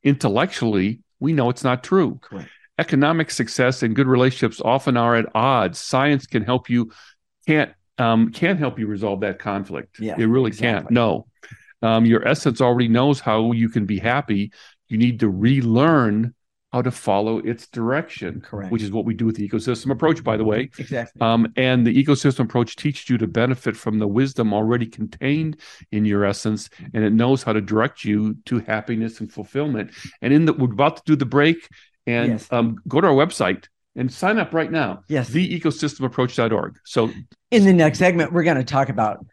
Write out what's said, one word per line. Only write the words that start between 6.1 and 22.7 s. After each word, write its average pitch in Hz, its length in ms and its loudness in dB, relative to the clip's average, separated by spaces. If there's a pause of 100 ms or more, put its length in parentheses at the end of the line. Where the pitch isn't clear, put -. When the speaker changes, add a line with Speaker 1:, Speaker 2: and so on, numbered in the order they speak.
Speaker 1:
can 110 180 -4
help 123 260 -2
you, 120 220 0 (540)
can't, 156 260 0 (260)
um, 113 320 4
can't 170 300 -2
help 135 180 -4
you 110 80 -4
resolve 101 360 -4
that 98 180 -4
conflict. 98 580 -8
Speaker 2:
Yeah, 110 180 -8
Speaker 1:
It 113 100 0
really 120 220 2
Speaker 2:
exactly. 110 360 -2
Speaker 1:
can't. - 80 -6
No. 113 340 2 (560)
Um, 113 220 4
your 113 240 4
essence 135 320 0
already 123 280 2
knows 131 320 2
how 113 320 0
you 113 180 0
can 107 160 -2
be 101 120 -2
happy. 107 540 -2 (360)
You 110 100 -4
need 120 220 2
to 110 100 2
relearn 117 1040 2 (380)
how 123 100 -2
to 123 80 -2
follow 107 480 -2
its 117 300 -8
direction, 117 720 -6
Speaker 2:
Correct. 98 280 -12
Speaker 1:
which 113 120 -2
is 101 100 -8
what 104 140 -4
we 113 80 -2
do 117 120 -4
with 110 100 -2
the 101 120 -6
ecosystem 117 420 -4
approach, 156 320 -2
by 113 140 -2
the 110 80 -2
way. 110 340 -2
Speaker 2:
Exactly. 120 420 -10
Speaker 1:
Um, 113 360 2
and 127 300 2
the 131 180 2
ecosystem 139 400 0
approach 120 320 -2